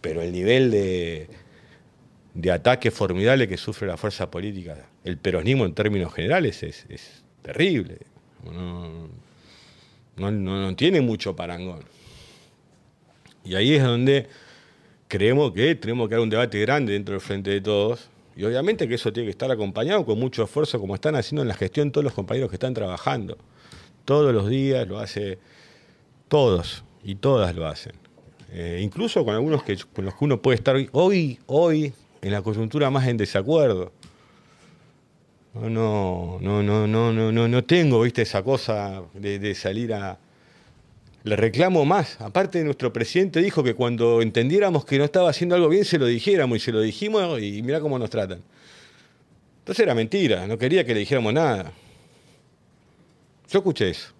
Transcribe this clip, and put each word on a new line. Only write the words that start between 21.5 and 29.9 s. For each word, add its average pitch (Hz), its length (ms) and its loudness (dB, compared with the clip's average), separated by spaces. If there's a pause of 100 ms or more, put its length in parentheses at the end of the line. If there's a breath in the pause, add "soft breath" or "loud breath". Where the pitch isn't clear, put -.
gestión 143 380 -2
todos 147 100 0
los 135 100 -2
compañeros 113 380 -4
que 92 60 -10
están 127 180 -4
trabajando. 104 640 -4 (680 loud breath)
Todos 143 300 4
los 101 140 2
días 131 400 0
lo 101 100 -8
hace, 101 400 -6 (880 soft breath)
todos 113 560 2 (220)
y 101 100 -8
todas 98 400 2
lo 80 140 -6
hacen. - 240 -12 (580)
Eh, 87 320 -8
incluso 180 420 -2
con 110 100 0
algunos 139 280 0
que, 101 140 -4 (180)